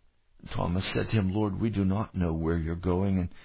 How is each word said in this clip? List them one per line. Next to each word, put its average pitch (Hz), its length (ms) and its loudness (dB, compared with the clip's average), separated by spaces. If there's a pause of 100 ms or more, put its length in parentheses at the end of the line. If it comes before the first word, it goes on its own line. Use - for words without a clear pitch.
(520)
Thomas 92 340 0
said 107 240 -2
to 110 80 2
him, 95 160 2
"Lord, 104 260 0
we 113 100 0
do 98 160 2
not 95 300 -2
know 87 180 2
where 80 240 0
you're 82 180 -2
going, 90 440 0
and, 87 100 -2 (160)